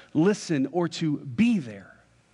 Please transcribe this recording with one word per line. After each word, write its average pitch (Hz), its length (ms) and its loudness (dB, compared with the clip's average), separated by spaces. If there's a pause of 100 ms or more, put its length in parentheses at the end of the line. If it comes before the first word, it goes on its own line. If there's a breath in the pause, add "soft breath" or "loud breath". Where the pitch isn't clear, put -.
(120 loud breath)
listen 160 600 2
or 170 160 0
to 156 300 -2
be 202 420 2
there. 104 340 -14 (400)